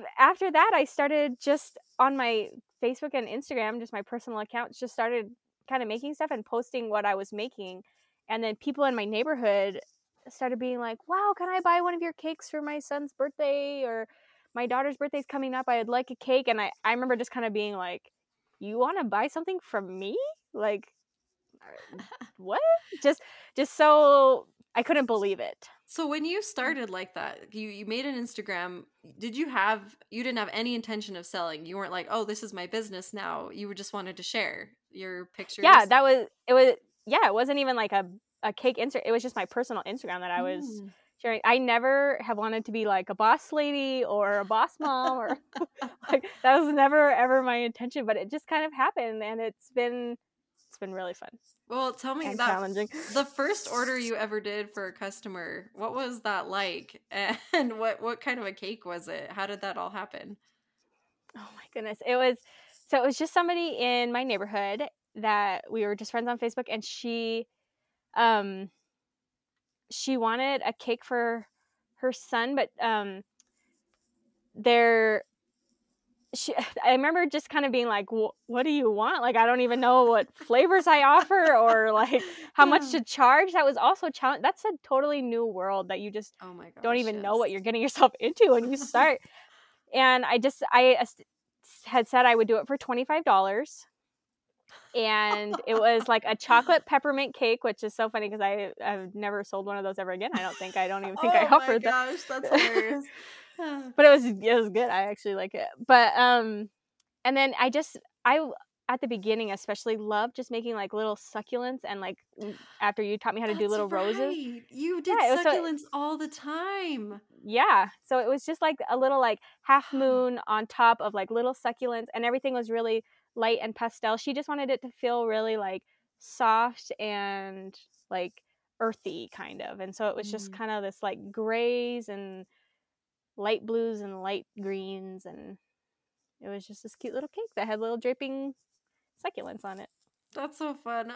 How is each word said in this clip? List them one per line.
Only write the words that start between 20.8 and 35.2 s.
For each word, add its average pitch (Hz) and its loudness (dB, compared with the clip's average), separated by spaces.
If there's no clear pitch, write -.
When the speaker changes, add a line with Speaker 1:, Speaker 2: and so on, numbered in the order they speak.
Speaker 1:
uh, - -20
Speaker 2:
<laughs> - -20
Speaker 1:
what?" 196 -4
Just, 285 4
just 269 -2
so, 285 8
I 240 2
couldn't 285 2
believe 202 0
it. - -10
Speaker 2:
So 330 -6
when 302 -4
you 370 -4
Speaker 1:
Mm. 294 -2
Speaker 2:
started 233 -8
like 185 -10
that, - -12
you, 220 -10
you 202 -14
made 240 -6
an 277 -6
Instagram. 190 -8
Did 226 -10
you 302 -4
have, 208 -2
you 233 -6
didn't 247 -2
have 208 -4
any 240 -4
intention 214 -8
of 175 -12
selling? 165 -6
You 175 -12
weren't 196 -8
like, 180 -8
"Oh, 214 -2
this 208 -8
is 208 -12
my 180 -10
business 202 -8
now." 185 -8
You 202 -10
were 196 -12
just 196 -12
wanted 190 -10
to 180 -14
share - -6
your 185 -12